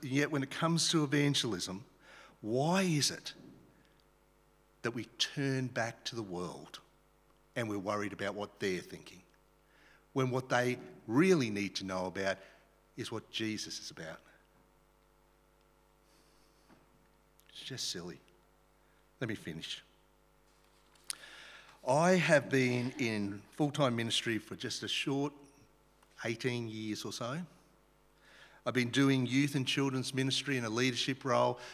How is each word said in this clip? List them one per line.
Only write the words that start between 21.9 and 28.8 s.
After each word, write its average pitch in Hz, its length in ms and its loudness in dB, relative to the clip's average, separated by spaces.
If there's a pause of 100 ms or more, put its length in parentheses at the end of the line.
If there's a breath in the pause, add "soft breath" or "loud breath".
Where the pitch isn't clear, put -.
have 151 380 6
been 123 500 4
in 104 420 0 (100)
full-time 139 440 2
ministry 113 420 0
for - 180 -10
just - 280 -8
a 107 40 -4
short 139 460 0 (920)
eighteen 120 440 -2
years 110 340 -6
or 110 80 -8
so. 123 260 -6 (1300 loud breath)
I've 120 80 -2
been 120 160 2